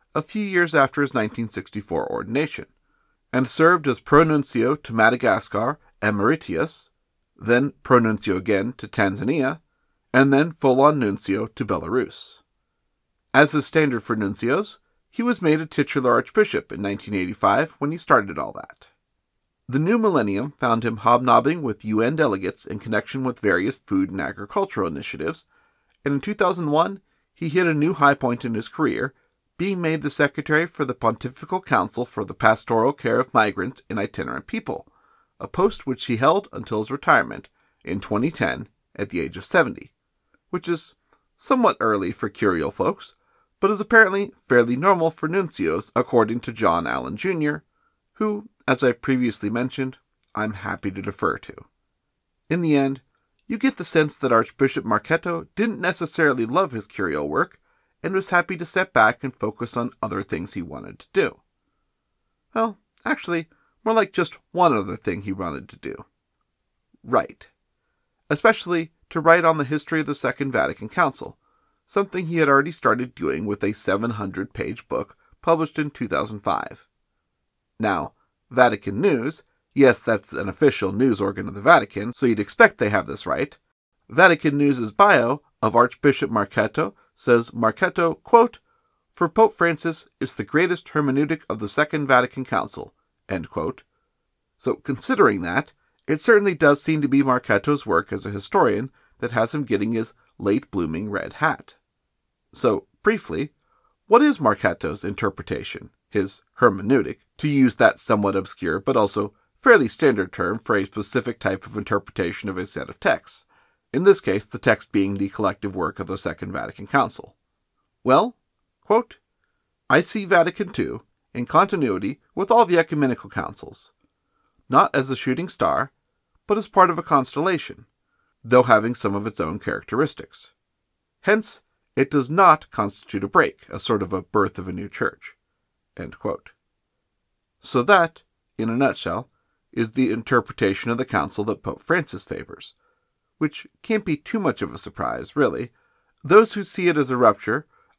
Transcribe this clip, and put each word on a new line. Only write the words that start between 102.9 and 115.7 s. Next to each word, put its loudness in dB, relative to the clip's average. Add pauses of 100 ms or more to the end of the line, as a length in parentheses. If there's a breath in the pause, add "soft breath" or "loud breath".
briefly, -2 (540)
what 6
is 2
Marchetto's 0
interpretation, -6 (180)
his -4 (180)
hermeneutic, 2 (200)
to -2
use 4
that 4
somewhat 0
obscure -4
but -2
also 0 (200)
fairly 4
standard 0
term -4
for -2
a -2
specific -6
type -4
of -12
interpretation -6
of -6
a -6
set -10
of -18
texts, -4 (480)
in -2
this 8
case -2
the -14
text 0
being 0
the -4
collective -4